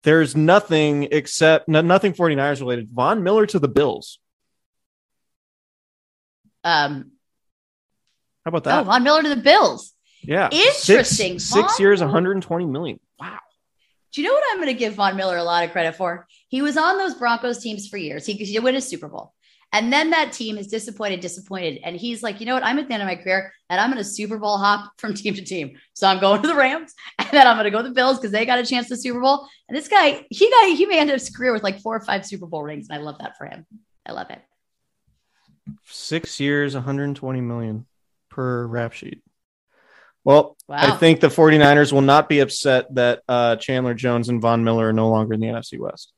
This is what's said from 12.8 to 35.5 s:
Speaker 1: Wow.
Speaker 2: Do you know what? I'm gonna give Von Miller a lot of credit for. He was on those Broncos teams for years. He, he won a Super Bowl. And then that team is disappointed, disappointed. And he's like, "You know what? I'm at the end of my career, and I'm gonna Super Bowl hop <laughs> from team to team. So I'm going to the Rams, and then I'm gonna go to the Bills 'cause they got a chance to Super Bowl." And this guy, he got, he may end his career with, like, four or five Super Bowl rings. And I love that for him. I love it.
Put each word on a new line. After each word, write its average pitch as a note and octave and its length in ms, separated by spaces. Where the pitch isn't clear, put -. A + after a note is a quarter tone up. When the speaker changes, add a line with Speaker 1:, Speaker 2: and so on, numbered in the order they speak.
Speaker 1:
Wow. F3+ 200
Speaker 2:
Do - 100
you F4 60
know B4+ 60
what? D5+ 160
I'm G4+ 80
gonna C#4+ 160
give A3 200
Von G3 220
Miller F#3+ 200
a E3+ 80
lot E3+ 200
of E3+ 80
credit E3 220
for. F3 320
He C4 140
was D4 140
on F4 220
those F#4 160
Broncos A#3+ 440
teams G#3 300
for G3+ 80
years. D3+ 300
He, G#3+ 80
he G#3 240
won B3+ 160
a C4+ 60
Super E3+ 280
Bowl. - 240
And A3 160
then D#4 200
that D#4+ 240
team A3 240
is G3+ 80
disappointed, G#3 540
disappointed. F3+ 640
And F3 140
he's A3+ 260
like, G#3 180
"You A3 60
know B3 60
what? B3+ 100
I'm A#3+ 160
at C#4+ 100
the B3+ 60
end G#3 80
of G3 40
my F3+ 100
career, F#3+ 340
and F3+ 100
I'm A3+ 100
gonna A#3 140
Super G#3 320
Bowl G#3 220
hop G3+ 360
<laughs> - 40
from G#3+ 160
team G#3 200
to G3 80
team. D#3+ 360
So G3 120
I'm F#3+ 140
going G3+ 220
to D4+ 60
the E4 60
Rams, C#4+ 380
and - 140
then C#4 140
I'm A3+ 100
gonna G#3 140
go G#3+ 120
to C4 60
the B3+ 60
Bills B3+ 260
'cause G#3+ 120
they G#3+ 120
got B3 140
a A#3+ 80
chance A#3+ 220
to B3 100
Super B3 220
Bowl." C#4 280
And B3+ 80
this D4+ 120
guy, D#4+ 420
he A4 200
got, G4 260
he E4+ 80
may G4 160
end D4 80
his C4 220
career B3 240
with, G#3 80
like, G3 180
four A3+ 160
or G#3+ 80
five G3 220
Super F3 200
Bowl D#3+ 160
rings. D3 280
And D3+ 80
I D3 40
love D3+ 180
that - 180
for - 80
him. - 180
I - 60
love - 160
it. - 120